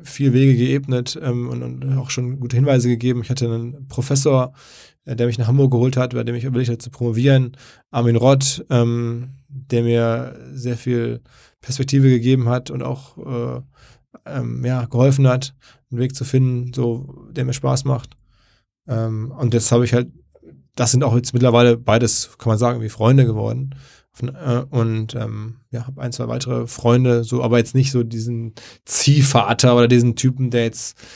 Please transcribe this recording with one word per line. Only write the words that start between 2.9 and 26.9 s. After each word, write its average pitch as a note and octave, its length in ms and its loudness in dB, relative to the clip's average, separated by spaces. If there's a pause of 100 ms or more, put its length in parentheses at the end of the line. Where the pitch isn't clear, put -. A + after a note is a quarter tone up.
Ich A2+ 80 -6
hatte B2+ 140 -2
einen A#2 420 -6
Professor, C3+ 640 0 (520)
äh, B2 100 -8
der A#2 100 0
mich A#2+ 140 -2
nach A#2 80 -2
Hamburg C3+ 240 4
geholt B2+ 260 2
hat, B2+ 160 -2
bei A#2+ 100 -4
dem A#2+ 120 -6
ich A#2 80 -6
überlegt B2+ 260 -2
hatte A#2 80 -4
zu - 140 -14
promovieren, B2 680 0 (320)
Armin A#2+ 260 2
Rott, C3+ 540 2
ähm, A#2+ 680 -2 (100)
der B2+ 340 -4
mir A#2 560 -2 (160)
sehr B2 240 -6
viel A#2 440 -4 (400)
Perspektive C3+ 480 2
gegeben B2 380 2
hat B2+ 220 -2
und B2+ 140 -8
auch, C3 340 -10
äh, B2 440 -8 (680)
ähm, B2 360 -8
ja, B2 220 -4
geholfen C3+ 420 4
hat, C3 280 -2 (340)
einen A#2+ 100 -6
Weg C3 160 -2
zu - 80 -8
finden, B2+ 500 0
so, B2+ 580 -6
der C3 120 -6
mir C3 100 -2
Spaß C3 320 -2
macht. B2 300 -4 (720)
Ähm, A2+ 440 -4
und B2 220 -2
jetzt A#2 180 0
habe A#2+ 120 6
ich A#2 100 0
halt, B2 160 0 (680)
das B2 160 0
sind C3 120 2
auch A#2 120 0
jetzt A#2+ 180 -2
mittlerweile A#2+ 420 4
beides, A#2 600 0
kann A2+ 140 -2
man A2 60 2
sagen, A#2+ 240 -2
wie A2 60 -6
Freunde B2 380 4
geworden. A2+ 500 -4 (380)
Von, - 160 -8
äh, C3 400 -4
und, A2+ 460 -2
ähm, A2 420 -8 (140)
ja, A#2 140 -8
hab C3+ 140 -12
ein, B2 140 -6
zwei A#2+ 160 -6
weitere A#2+ 380 -4
Freunde, A#2+ 580 2